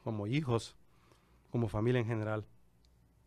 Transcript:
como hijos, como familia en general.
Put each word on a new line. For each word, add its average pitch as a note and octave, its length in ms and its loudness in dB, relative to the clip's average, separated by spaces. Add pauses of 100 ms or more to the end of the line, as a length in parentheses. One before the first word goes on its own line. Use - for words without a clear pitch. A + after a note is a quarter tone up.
como G#2+ 220 -4
hijos, B2 500 0 (760)
como A#2 180 2
familia A#2 320 2
en A2+ 60 0
general. G#2+ 400 -2 (800)